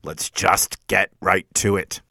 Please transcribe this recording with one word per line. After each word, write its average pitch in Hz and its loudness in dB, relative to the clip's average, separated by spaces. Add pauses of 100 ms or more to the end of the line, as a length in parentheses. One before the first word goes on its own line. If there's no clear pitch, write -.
Let's 78 -10
just - 0
get 98 2 (100)
right 92 2 (100)
to 98 2
it. - -8